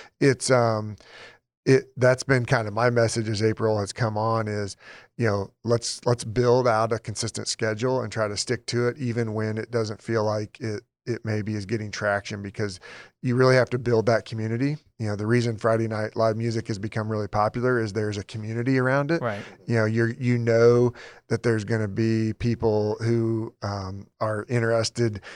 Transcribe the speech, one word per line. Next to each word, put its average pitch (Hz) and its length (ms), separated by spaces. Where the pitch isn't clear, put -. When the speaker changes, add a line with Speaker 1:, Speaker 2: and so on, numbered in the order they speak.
Speaker 1:
it's, 135 280
um, 113 460
it, 131 320
that's 127 260
been 127 220
kind 117 200
of 104 80
my 117 160
message 117 380
as 107 160
April 110 360
has 98 120
come 110 260
on 113 300
is, 104 300
you 113 100
know, 101 240
let's, 117 400
let's 120 180
build 123 420
out 113 280
a 113 60
consistent 107 500
schedule 117 500
and 110 100
try 107 200
to 101 80
stick 113 300
to 120 200
it, 120 120
even 117 340
when 110 240
it 110 120
doesn't 110 320
feel 113 220
like 107 380
it, 107 220
it 117 200
maybe 107 300
is 104 100
getting 107 260
traction, 101 500
because 98 380
you 123 120
really 127 200
have 123 160
to 120 80
build 110 260
that 110 200
community. 117 520
You 110 80
know, 104 80
the 101 100
reason 117 320
Friday 113 300
night 107 280
live 110 220
music 113 300
has 110 100
become 107 340
really 107 160
popular 120 520
is 110 140
there's 107 240
a 104 60
community 117 540
around 135 320
it. 165 120
Speaker 2:
Right. 107 200
Speaker 1:
You 120 100
know, 113 100
you're, 117 280
you 123 240
know 120 560
that 113 120
there's 113 220
gonna 107 240
be 110 460
people 110 680
who, 113 520
um, 98 440
are 107 300
interested 113 720